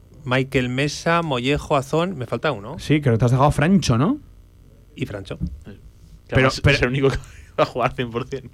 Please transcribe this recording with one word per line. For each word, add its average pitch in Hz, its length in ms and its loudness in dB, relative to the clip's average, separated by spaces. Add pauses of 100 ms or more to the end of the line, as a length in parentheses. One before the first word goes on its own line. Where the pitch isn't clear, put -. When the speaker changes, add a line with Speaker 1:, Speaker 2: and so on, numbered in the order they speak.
(260)
Speaker 1:
Michael 131 440 0
Mesa, 151 540 0
Mollejo, 143 520 -2
Azón. 160 420 -2
Me 117 100 -8
falta 131 240 -2
uno. 117 260 -8
Speaker 2:
Sí, 151 240 0
creo 123 140 2
que - 40 0
te 127 60 4
has 120 60 4
dejado 135 180 6
a - 20 4
Francho, 147 460 4
¿no? 214 220 2 (760)
Speaker 1:
Y 120 120 -6
Francho. 98 320 -10
Speaker 3:
Que - 60 -4 (840)
Speaker 2:
Pero, 117 100 -2 (120)
Speaker 3:
además - 120 -4
Speaker 2:
pero 143 140 4
Speaker 3:
es 127 80 0
el 120 60 2
único 135 200 2
que - 80 0
<laughs> - 420 -8
va 151 40 4
a - 20 6
jugar 131 300 -2
cien 120 160 -6
por 120 160 -6
cien. 127 260 -12